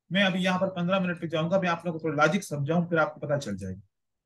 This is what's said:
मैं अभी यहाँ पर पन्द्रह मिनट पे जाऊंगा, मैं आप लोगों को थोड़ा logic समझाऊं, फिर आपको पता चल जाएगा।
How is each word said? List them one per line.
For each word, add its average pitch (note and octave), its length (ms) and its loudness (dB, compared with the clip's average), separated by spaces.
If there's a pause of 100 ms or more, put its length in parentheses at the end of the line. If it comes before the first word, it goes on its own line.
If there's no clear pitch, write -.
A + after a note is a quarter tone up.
(120)
मैं G3 120 4
अभी F#3 140 2
यहाँ F#3 220 2
पर F#3+ 80 2
पन्द्रह F3 320 0
मिनट F3 200 -2
पे E3+ 80 -6
जाऊंगा, E3 320 0
मैं F3+ 80 0
आप E3+ 180 0
लोगों D#3+ 120 -4
को D#3+ 100 -4
थोड़ा D3+ 160 4
logic F3+ 200 2
समझाऊं, D3+ 420 0
फिर E3+ 120 2
आपको D3+ 220 0
पता C#3+ 180 -2
चल G2+ 180 -6
जाएगा। F#2 260 -10 (440)